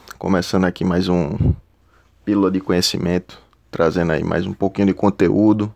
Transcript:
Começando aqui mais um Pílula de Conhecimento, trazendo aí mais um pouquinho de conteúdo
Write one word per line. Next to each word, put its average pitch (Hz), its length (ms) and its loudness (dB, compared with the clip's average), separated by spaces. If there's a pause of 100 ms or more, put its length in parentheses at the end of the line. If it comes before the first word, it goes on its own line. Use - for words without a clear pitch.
(180)
Começando 92 460 0
aqui 90 180 -2
mais 92 280 0
um 87 260 -2 (880)
Pílula 101 260 2
de 95 80 0
Conhecimento, 90 800 -2 (320)
trazendo 85 420 0
aí 78 120 -2
mais 85 220 -2
um 95 80 -8
pouquinho 101 320 -2
de 95 80 2
conteúdo 104 800 2